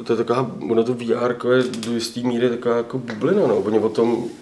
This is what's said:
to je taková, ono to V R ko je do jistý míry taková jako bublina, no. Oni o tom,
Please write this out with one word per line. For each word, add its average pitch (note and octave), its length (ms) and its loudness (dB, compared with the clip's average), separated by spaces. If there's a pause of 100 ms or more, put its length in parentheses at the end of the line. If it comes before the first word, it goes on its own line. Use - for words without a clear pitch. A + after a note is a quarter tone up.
to A#2 100 0
je A2+ 40 0
taková, A#2 340 0 (180)
ono A2+ 140 4
to B2 100 0
V A#2 200 -2 (120)
R B2 80 0
ko A#2+ 180 -2
je B2+ 120 4
do A2+ 300 -6
jistý A#2 300 -4
míry A#2+ 260 2
taková A#2 280 0
jako A#2 220 -4
bublina, B2 480 0
no. G#2+ 100 4
Oni G#2+ 220 2
o G#2+ 100 2
tom, A2+ 360 2 (160)